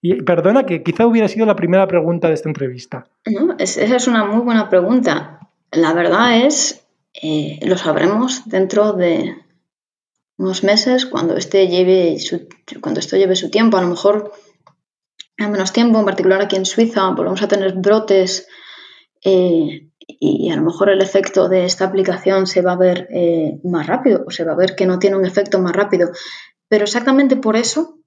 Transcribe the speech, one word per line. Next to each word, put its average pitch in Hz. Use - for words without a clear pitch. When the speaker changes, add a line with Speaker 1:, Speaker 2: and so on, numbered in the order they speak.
Speaker 1:
Y 180
perdona 180
que 165
quizá 226
hubiera 226
sido 220
la 208
primera 185
pregunta 170
de 160
esta 156
entrevista. 127
Speaker 2:
No, 226
es-, -
esa 226
es 247
una 226
muy 214
buena 233
pregunta. 185
La 160
verdad 214
es, -
eh, 151
lo 185
sabremos 214
dentro 202
de 180
unos 185
meses, 254
cuando 165
este 196
lleve 180
su, -
cuando 156
esto -
lleve 185
su 185
tiempo. 220
A 185
lo 180
mejor 208
en 208
menos 190
tiempo, 226
en 214
particular 190
aquí 196
en 190
Suiza, 220
volvemos 185
a 208
tener 196
brotes, 190
eh, 165
y -
a 160
lo 151
mejor 175
el 196
efecto 190
de 180
esta 180
aplicación 190
se 185
va 180
a 180
ver, 180
eh, 170
más 170
rápido, 226
o -
se -
va 160
a -
ver 185
que 190
no 180
tiene 196
un 190
efecto 190
más 175
rápido. 180
Pero 208
exactamente 262
por 220
eso 269